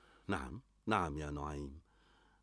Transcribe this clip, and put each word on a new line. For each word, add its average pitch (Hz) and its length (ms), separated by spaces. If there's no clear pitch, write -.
نعم، 80 340
نعم 87 320
يا 73 120
نعيم، 73 500